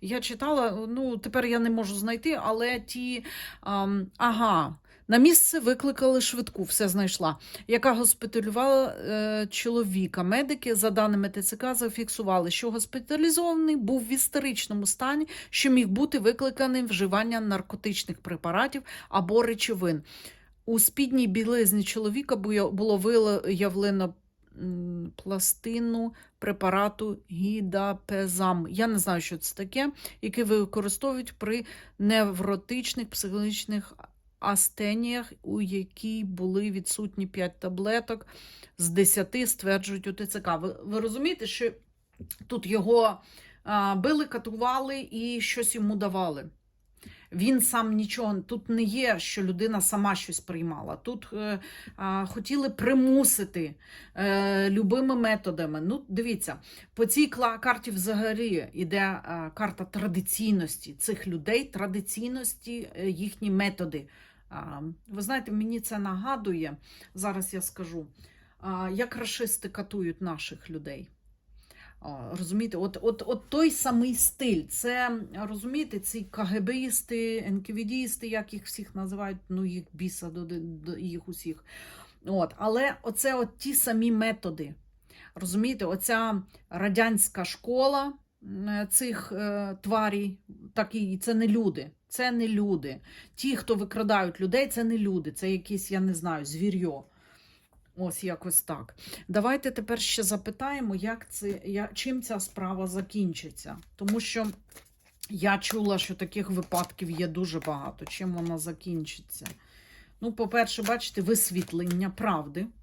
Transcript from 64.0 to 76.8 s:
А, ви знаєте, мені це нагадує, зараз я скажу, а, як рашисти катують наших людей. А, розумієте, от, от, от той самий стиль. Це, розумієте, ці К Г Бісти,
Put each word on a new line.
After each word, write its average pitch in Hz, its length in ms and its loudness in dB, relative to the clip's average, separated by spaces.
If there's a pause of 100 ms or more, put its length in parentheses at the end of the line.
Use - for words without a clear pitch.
А, 147 320 -12 (280)
ви 208 140 -8
знаєте, 233 300 -2
мені 220 280 -2
це 220 180 -6
нагадує, 190 800 -4 (380)
зараз 190 400 -4
я 185 80 -6
скажу, 170 440 -8 (540)
а, 185 340 -4
як 240 220 -2
рашисти 226 520 -4
катують 190 520 -6
наших 175 500 -8
людей. 147 380 -12 (920)
А, 135 360 -10
розумієте, 190 380 -2
от, 196 260 -4
от, 226 240 0
от - 220 -4
той 311 220 4
самий 247 440 2
стиль. 233 540 2
Це, 240 520 -2 (140)
розумієте, 214 640 -6
ці 220 240 -6
К 214 200 -4
Г 196 160 0
Бісти, 226 880 -2